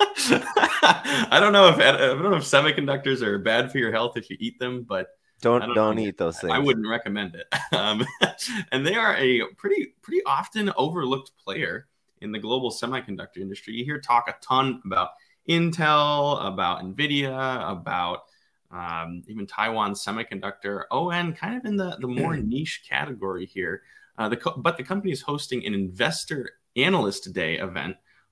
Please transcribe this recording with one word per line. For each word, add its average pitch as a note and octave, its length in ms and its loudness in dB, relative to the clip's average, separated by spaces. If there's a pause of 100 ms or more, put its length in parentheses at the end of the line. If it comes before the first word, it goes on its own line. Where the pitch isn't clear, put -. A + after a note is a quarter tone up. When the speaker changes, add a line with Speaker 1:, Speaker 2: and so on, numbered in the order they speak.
Speaker 1:
<laughs> C4+ 420 2 (880)
I C#3+ 80 8
don't G3+ 140 8
know F#3+ 160 12
if, C#3+ 80 6
I C#3 160 8
don't C3+ 300 4
know G3 100 4
if D3+ 100 2
semiconductors C#3 800 2
are G2+ 160 2
bad A#2 340 2
for C3+ 60 -2
your A#2 120 2
health A#2 280 0
if - 120 -10
you - 120 -10
eat A#2 180 -6
them, B2+ 240 -4
but F#2+ 280 -6 (300)
Speaker 2:
Don't, A#2+ 200 4
Speaker 1:
I A2 60 -6
don't A#2+ 80 -2
Speaker 2:
don't G#2+ 200 4
Speaker 1:
know. A2+ 60 -2
Speaker 2:
eat G2+ 160 -4
those E2 260 -2
Speaker 1:
I G2 120 0
Speaker 2:
things. C#3+ 100 2
Speaker 1:
wouldn't A2+ 220 2
recommend G2+ 480 -4
it. - 120 -14 (120)
<laughs> - 120 -10
Um, G#2+ 340 0 (680)
and C3+ 120 0
they F#3+ 100 0
are A3 200 0
a B2+ 280 2 (120)
pretty, - 460 -2
pretty F4+ 240 -2
often F#3+ 500 -2
overlooked C#3 560 -2 (100)
player F#2+ 460 -8 (320)
in G#2 140 -10
the G#2+ 60 -6
global A#2+ 300 -2
semiconductor A#2+ 680 -8
industry. G2 380 -10
You B2 100 -6
hear D3 160 -6
talk A#2+ 260 2
a - 80 -6 (100)
ton C3 380 0
about F#2 280 -2 (360)
Intel, D3+ 1000 2
about F#2 380 -2
Nvidia, C3 880 -2
about, F2 520 -4 (480)
um, E2+ 560 -8
even G#2 200 -10
Taiwan G#2+ 460 0
Semiconductor. G2+ 1000 -8
O E3 200 0
N E3+ 200 -2
kind G#3+ 240 -8
of B3 80 -10
in G#3 140 -2
the, F3+ 240 -4
the B2+ 60 -6
more B2+ 300 -2
Speaker 2:
<clears throat> C3+ 140 -4
Speaker 1:
niche D3+ 360 -6
category G2 580 -4
here. F2+ 380 -6 (340)
Uh, A2 100 -2
the A2+ 80 -2
co-, - 220 -4
but E3 180 0
the B2+ 80 -8
company F#3+ 300 -4
is - 80 -8
hosting C#3+ 440 -6
an G#2+ 80 -4
investor A#2+ 760 -2 (280)
analyst B2+ 560 0
day E2 240 -2
event F2 400 -6 (340)